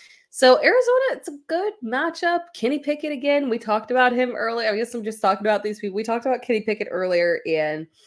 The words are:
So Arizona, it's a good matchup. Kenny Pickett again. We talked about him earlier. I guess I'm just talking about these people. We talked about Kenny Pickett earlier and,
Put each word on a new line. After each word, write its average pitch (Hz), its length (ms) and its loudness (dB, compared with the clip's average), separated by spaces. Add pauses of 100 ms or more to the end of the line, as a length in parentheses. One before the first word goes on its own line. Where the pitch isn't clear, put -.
(300)
So 254 340 6
Arizona, 494 480 4
it's - 160 -8
a 285 100 -12 (100)
good 392 260 -2 (100)
matchup. 330 560 -2 (160)
Kenny 277 240 -2
Pickett 294 320 -4
again. 285 380 0
We 240 100 -2
talked 214 320 -2
about 247 220 4
him 247 180 0
earlier. 226 400 -2
I 202 60 -2
guess 233 160 -4
I'm 233 100 -8
just 220 180 -8
talking 208 240 2
about 208 180 2
these 214 160 -6
people. 196 160 -8
We 220 80 -2
talked 233 220 -4
about 254 180 0
Kenny 220 180 0
Pickett 214 280 -4
earlier 175 560 0
and, 156 400 -2 (220)